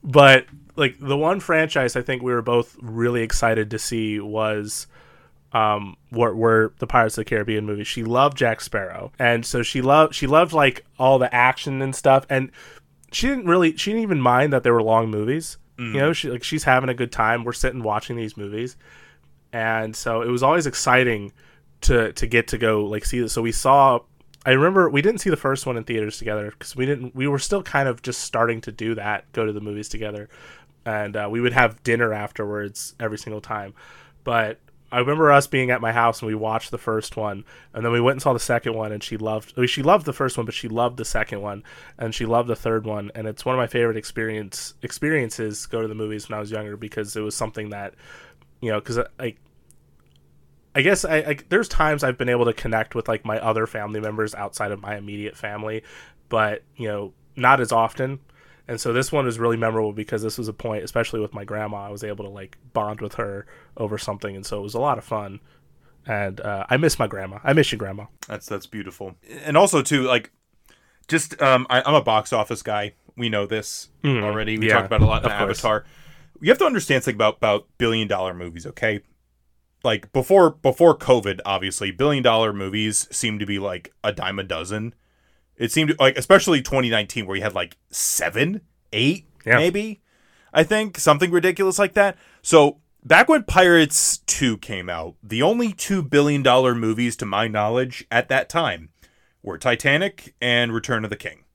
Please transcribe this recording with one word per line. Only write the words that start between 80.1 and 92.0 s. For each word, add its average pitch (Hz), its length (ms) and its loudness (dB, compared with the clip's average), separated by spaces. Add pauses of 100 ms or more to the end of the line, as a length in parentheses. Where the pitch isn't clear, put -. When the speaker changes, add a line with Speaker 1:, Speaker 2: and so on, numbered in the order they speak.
Speaker 2:
before, 175 340 6
before 151 480 4
covid, 101 480 2
obviously, 95 460 -4
billion-dollar 113 640 2
movies 104 560 -4
seemed 107 300 -4
to 101 60 -4
be, 101 120 -4
like, 92 340 -8 (100)
a 107 100 0
dime 95 260 -6
a 98 40 -6
dozen. 95 520 -6 (640)
It 117 140 -2
seemed, 151 280 0
like, 135 160 6
especially 165 460 4
twenty 131 260 0
nineteen, 110 380 -2
where 95 100 -6
you 92 60 -4
had, 104 120 -4
like, 90 220 -6 (140)
seven, 131 720 -2 (320)
eight, 120 320 0 (180)
Speaker 1:
Yeah. 117 120 4
Speaker 2:
maybe, 196 440 0 (540)
I 156 80 6
think, 214 360 0
something 156 320 4
ridiculous 180 480 2
like 196 140 2
that. 202 240 2 (240)